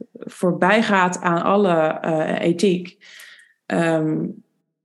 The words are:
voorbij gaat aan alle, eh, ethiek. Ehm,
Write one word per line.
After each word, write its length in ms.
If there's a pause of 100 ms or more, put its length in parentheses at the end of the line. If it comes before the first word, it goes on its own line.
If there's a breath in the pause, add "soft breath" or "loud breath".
(140)
voorbij 720
gaat 380
aan 220
alle, 300 (280)
eh, 400
ethiek. 560 (680 loud breath)
Ehm, 600 (600)